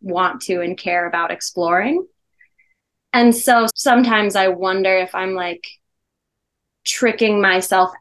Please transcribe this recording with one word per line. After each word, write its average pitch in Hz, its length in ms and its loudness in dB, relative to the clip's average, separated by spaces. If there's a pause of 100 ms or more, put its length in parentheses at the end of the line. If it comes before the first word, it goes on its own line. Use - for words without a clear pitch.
want 180 400 -4
to 180 180 -4
and 175 160 -6
care 175 300 -4
about 170 240 -4
exploring. 190 760 -2 (1080)
And 240 200 6
so 233 400 2
sometimes 226 600 2
I 190 120 2
wonder 190 500 0
if 185 160 -4
I'm, 190 200 -4
like, 175 300 -8 (1200)
tricking 220 560 0
myself 185 600 2